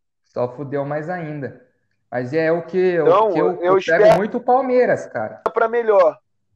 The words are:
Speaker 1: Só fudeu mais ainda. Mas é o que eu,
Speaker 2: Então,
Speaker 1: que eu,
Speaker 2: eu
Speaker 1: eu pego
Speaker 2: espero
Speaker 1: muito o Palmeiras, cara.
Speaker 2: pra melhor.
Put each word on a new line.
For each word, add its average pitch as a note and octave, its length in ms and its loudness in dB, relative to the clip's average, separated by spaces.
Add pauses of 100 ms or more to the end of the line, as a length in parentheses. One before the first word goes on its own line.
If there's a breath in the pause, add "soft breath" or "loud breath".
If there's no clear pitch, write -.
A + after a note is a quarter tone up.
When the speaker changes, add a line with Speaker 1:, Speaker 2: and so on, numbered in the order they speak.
(240)
Speaker 1:
Só B2 300 -6
fudeu C#3+ 300 -8
mais D3+ 240 -8
ainda. D3+ 560 -12 (460)
Mas B2 220 -6
é D#3+ 180 0
o E3+ 140 -2
que F#3 120 -8
eu, F3+ 300 2
Speaker 2:
Então, G3+ 260 4
Speaker 1:
que D#3+ 60 -2
eu, D3+ 80 0
Speaker 2:
eu F3+ 60 0
Speaker 1:
eu F3 80 -8
pego F3+ 180 2
Speaker 2:
espero F3+ 380 4
Speaker 1:
muito G#3+ 220 -4
o - 20 -4
Palmeiras, B3 680 0
cara. - 360 -10 (100)
Speaker 2:
pra A3+ 160 0
melhor. G#3+ 500 2 (380)